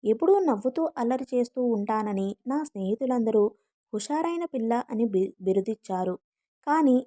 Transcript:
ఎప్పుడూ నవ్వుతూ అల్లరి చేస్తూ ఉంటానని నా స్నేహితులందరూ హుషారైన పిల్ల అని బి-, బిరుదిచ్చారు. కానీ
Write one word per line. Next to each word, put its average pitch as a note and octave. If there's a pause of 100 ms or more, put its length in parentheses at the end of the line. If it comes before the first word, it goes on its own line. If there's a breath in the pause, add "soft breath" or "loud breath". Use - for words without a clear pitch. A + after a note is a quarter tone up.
ఎప్పుడూ E4
నవ్వుతూ C#4+
అల్లరి B3+
చేస్తూ B3
ఉంటానని G#3 (100)
నా D4
స్నేహితులందరూ A3 (480)
హుషారైన E4
పిల్ల A#3
అని A#3
బి-, F#3+
బిరుదిచ్చారు. F#3 (480)
కానీ C#4